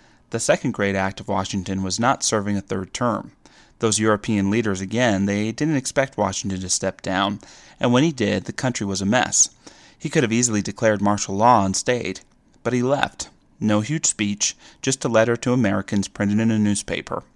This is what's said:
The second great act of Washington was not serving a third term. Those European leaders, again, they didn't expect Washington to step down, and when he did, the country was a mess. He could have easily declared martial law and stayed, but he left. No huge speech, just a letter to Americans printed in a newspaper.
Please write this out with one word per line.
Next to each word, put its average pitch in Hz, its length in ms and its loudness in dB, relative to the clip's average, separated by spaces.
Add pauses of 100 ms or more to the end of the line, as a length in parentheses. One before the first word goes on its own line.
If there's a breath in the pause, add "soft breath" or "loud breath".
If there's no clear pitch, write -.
(320 soft breath)
The 117 100 -4
second 147 320 0
great 98 200 0
act 98 280 -2
of - 80 -10
Washington 95 540 -2
was 95 180 -4
not 127 200 2
serving 104 360 -2
a 98 40 -4
third 95 320 -6
term. 110 380 -4 (480 soft breath)
Those 110 180 2
European 107 520 2
leaders, 104 320 0
again, 101 440 0
they 104 280 0
didn't 151 240 0
expect 135 400 -4
Washington 95 420 -2
to 92 100 -6
step - 320 -4
down, 98 380 -2 (400 loud breath)
and 120 140 2
when 127 100 4
he 165 80 2
did, 101 320 0
the - 80 -10
country 123 340 -4
was 98 160 -4
a 98 40 0
mess. - 440 2 (480 loud breath)
He 156 120 -8
could 151 140 2
have 110 100 0
easily 117 280 2
declared 107 400 0
martial 101 360 0
law 113 260 6
and 95 140 0
stayed, 117 420 -4 (420)
but 120 120 -2
he 123 100 2
left. - 460 -2 (280)
No 104 220 2
huge 139 260 -2
speech, - 520 -2 (240 loud breath)
just - 240 -2
a 139 40 0
letter 113 280 4
to 123 160 0
Americans 98 560 0
printed 104 320 0
in 113 100 2
a 107 80 2
newspaper. - 640 -2 (120)